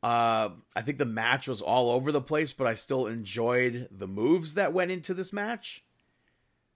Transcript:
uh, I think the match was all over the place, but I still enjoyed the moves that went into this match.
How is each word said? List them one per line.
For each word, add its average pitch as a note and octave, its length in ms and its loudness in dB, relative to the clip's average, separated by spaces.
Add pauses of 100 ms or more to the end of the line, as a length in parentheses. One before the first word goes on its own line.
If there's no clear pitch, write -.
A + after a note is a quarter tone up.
uh, A2+ 460 4 (260)
I A2 60 -2
think C3+ 160 -4
the C#3 60 2
match A#2 440 0
was A2+ 120 -4
all A#2+ 300 4
over C3 220 2
the C#3+ 80 2
place, D3+ 320 -2
but B2+ 160 0
I A2+ 60 0
still C3 340 -2
enjoyed A#2 840 0
the G2 160 -10
moves D3 480 0
that E3+ 180 0
went F3+ 200 0
into F3+ 220 -6
this F#3 180 -8
match. G#3 500 -8 (920)